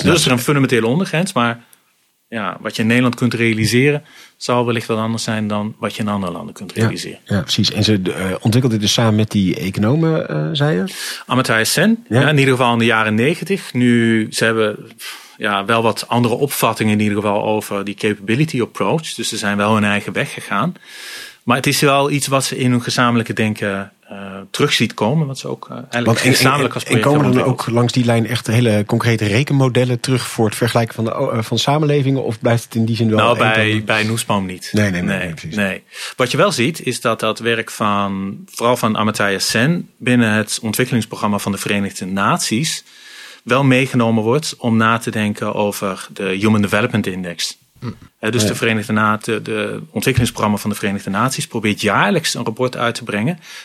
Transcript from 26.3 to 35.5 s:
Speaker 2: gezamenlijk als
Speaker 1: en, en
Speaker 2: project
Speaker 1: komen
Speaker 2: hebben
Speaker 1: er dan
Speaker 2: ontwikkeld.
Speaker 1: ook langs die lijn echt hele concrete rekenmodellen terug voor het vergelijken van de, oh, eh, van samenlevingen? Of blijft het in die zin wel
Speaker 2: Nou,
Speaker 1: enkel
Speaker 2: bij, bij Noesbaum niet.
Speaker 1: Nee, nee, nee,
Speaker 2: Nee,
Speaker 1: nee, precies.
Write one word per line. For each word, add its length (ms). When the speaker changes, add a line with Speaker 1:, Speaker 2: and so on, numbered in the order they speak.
Speaker 2:
gezamenlijk 400
als 100
Speaker 1:
en, 40
en 120
Speaker 2:
project 60
Speaker 1:
komen 60
Speaker 2:
hebben 160
Speaker 1:
er 40
dan 80
Speaker 2:
ontwikkeld. 160
Speaker 1:
ook 120
langs 120
die 120
lijn 220
echt 200
hele 400
concrete 400
rekenmodellen 720
terug 260
voor 200
het 80
vergelijken 400
van 100
de, 140
oh, 180
eh, 60
van 160
samenlevingen? 680
Of 160
blijft 240
het 100
in 100
die 120
zin 120
wel 100
Speaker 2:
Nou, 200
Speaker 1:
enkel 140
Speaker 2:
bij, 320
bij 200
Noesbaum 420
niet. 260
Speaker 1:
Nee, 180
nee, 120
nee, 140
Speaker 2:
Nee, 100
Speaker 1:
nee, 80
precies. 220